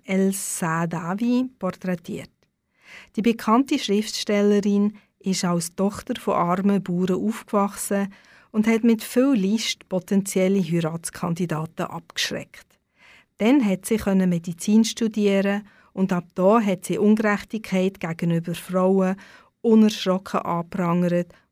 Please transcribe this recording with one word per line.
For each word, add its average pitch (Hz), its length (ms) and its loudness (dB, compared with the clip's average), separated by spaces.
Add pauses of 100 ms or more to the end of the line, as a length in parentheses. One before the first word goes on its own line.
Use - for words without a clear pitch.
El-Saadawi 190 1500 -2
porträtiert. 180 720 -8 (840)
Die 214 60 -2
bekannte 233 580 2
Schriftstellerin 208 1160 0 (220)
ist 190 260 -2
als 175 280 -2
Tochter 208 460 -4
von - 140 -2
armen 190 500 2
Bauern 180 320 -2
aufgewachsen 202 960 -2 (420)
und 214 160 0
hat 226 160 2
mit 226 180 4
viel 269 320 2
List 208 540 -2
potenzielle 190 720 0
Heiratskandidaten 165 1300 -4
abgeschreckt. - 920 -10 (580)
Dann 247 280 4
hat 190 200 -2
sie 220 140 0 (280)
Medizin 180 560 2
studieren 202 800 0 (300)
und 190 180 -2
ab 175 140 -2 (100)
da 202 260 4
hat 196 240 -2
sie - 120 -4
Ungerechtigkeit 208 1040 0
gegenüber 170 560 -2
Frauen 185 600 0 (460)
unerschrocken 214 800 2
angeprangert, 175 920 -2 (180)